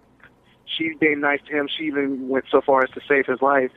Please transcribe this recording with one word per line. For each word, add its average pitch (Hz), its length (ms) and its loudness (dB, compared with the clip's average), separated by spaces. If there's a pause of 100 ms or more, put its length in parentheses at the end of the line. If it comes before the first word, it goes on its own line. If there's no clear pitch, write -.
(680)
she 160 340 -6
being 147 200 2
nice 143 280 0
to 151 100 -14
him, 143 160 -2
she 160 100 -8
even 139 440 -4
went 131 220 -2
so 135 100 4
far 131 240 4
as 127 60 -4
to 127 180 -14
save 139 160 2
his 127 160 -2
life, 135 360 2